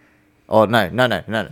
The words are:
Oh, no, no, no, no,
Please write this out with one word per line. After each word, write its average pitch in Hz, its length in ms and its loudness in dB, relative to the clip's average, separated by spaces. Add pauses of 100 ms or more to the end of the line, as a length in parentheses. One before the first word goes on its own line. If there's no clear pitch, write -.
(500)
Oh, 110 160 4
no, 101 240 0
no, 120 180 0
no, 95 200 -4
no, 104 240 -6